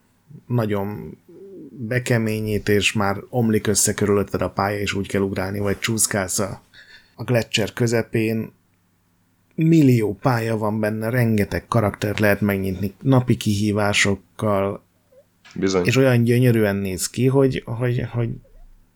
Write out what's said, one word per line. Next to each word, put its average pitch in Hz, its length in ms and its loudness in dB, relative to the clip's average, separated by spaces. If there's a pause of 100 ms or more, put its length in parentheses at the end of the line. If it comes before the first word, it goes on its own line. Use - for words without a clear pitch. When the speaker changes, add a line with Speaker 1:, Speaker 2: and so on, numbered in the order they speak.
(460)
Speaker 1:
nagyon 104 720 -4 (520)
bekeményít, 110 1000 -4
és 101 240 2
már 98 240 0 (140)
omlik 110 360 0
össze 101 280 0
körülötted 101 480 0
a 92 80 -2
pálya, 101 280 -2
és 101 160 -4
úgy 98 140 -6
kell 98 120 -2
ugrálni, 98 380 -4
vagy 101 200 -2
csúszkálsz 104 600 -4
a, 101 240 -6 (520)
a 117 100 -12
Gletscher 110 480 -2
közepén. 113 800 -2 (1000)
Millió 131 680 4
pálya 113 340 0
van 107 240 -2
benne, 110 300 -2
rengeteg 110 560 0
karaktert 104 520 0
lehet 104 220 2
megnyitni, 95 640 -2
napi 123 340 4
kihívásokkal, 104 1500 -2 (680)
Speaker 2:
Bizony. 92 320 2
Speaker 1:
és 120 100 2
olyan 131 260 4
gyönyörűen 117 540 4
néz 95 340 -4
ki, 120 160 -2
hogy, 135 400 2
hogy, 123 440 -4
hogy 117 180 -4 (680)